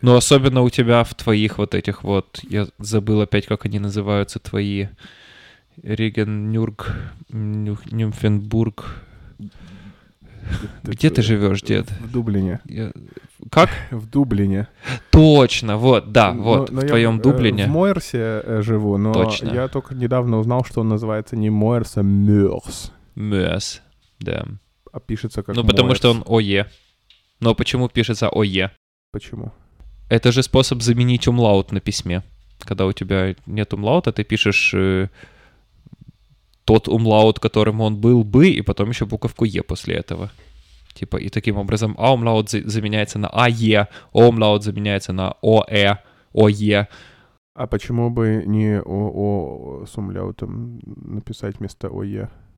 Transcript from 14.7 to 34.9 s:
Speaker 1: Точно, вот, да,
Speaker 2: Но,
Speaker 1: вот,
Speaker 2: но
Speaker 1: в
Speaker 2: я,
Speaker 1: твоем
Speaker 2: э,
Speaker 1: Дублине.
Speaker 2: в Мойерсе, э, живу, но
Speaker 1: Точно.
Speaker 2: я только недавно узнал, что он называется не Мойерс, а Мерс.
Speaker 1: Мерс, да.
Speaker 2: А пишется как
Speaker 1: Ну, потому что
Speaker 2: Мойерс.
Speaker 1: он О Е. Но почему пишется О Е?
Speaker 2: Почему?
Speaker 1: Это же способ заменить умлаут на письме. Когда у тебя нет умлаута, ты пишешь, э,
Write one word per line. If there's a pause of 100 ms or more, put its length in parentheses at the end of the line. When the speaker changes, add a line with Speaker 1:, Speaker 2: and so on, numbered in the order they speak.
Speaker 1:
Точно,
вот,
да,
Speaker 2:
Но,
Speaker 1:
вот,
Speaker 2:
но
Speaker 1:
в
Speaker 2:
я,
Speaker 1:
твоем
Speaker 2:
э,
Speaker 1:
Дублине.
Speaker 2:
в
Мойерсе, (260)
э,
живу,
но
Speaker 1:
Точно.
Speaker 2:
я
только
недавно
узнал,
что
он
называется
не
Мойерс,
а
Мерс. (220)
Speaker 1:
Мерс, (380)
да. (460)
Speaker 2:
А
пишется
как
Speaker 1:
Ну,
потому
что
Speaker 2:
Мойерс.
Speaker 1:
он
О
Е. (720)
Но
почему
пишется
О
Е? (420)
Speaker 2:
Почему? (560)
Speaker 1:
Это
же
способ
заменить
умлаут
на
письме. (360)
Когда
у
тебя (100)
нет
умлаута,
ты
пишешь,
э, (1600)